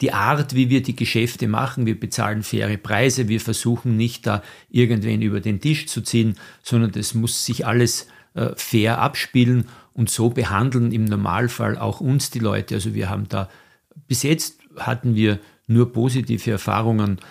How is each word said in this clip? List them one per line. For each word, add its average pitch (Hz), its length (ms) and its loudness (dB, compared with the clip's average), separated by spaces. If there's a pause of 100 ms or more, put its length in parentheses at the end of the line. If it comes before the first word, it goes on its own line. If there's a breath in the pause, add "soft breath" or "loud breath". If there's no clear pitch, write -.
die 135 100 2
Art, 131 440 0
wie 127 140 4
wir 131 140 4
die 120 120 -4
Geschäfte 113 520 -2
machen, 120 380 -2
wir 110 140 -2
bezahlen 107 440 -2
faire 104 340 -2
Preise, 113 500 0
wir 110 120 0
versuchen 117 580 0
nicht 117 300 -2
da 104 160 -2 (260 loud breath)
irgendwen 110 520 2
über 104 180 0
den 104 220 -2
Tisch 151 260 0
zu - 140 -6
ziehen, 110 340 2 (260 loud breath)
sondern 117 300 2
das 107 240 -6
muss 117 300 -2
sich - 200 -4
alles, 117 420 2 (280 soft breath)
äh, - 200 -2
fair 113 440 0
abspielen 123 680 2 (260 loud breath)
und 113 160 0
so 117 200 2
behandeln 117 600 0
im 110 140 0
Normalfall 107 720 -2
auch 107 240 -4
uns 135 280 0
die 123 100 -8
Leute. 104 360 -2
Also 104 180 -4
wir 104 160 -4
haben 101 200 -6
da, 98 200 -4 (580 soft breath)
bis 123 140 -2
jetzt 160 380 -2 (180)
hatten 117 380 -2
wir 107 240 2 (260 loud breath)
nur 120 260 4
positive 117 600 -2
Erfahrungen. 107 680 0 (120)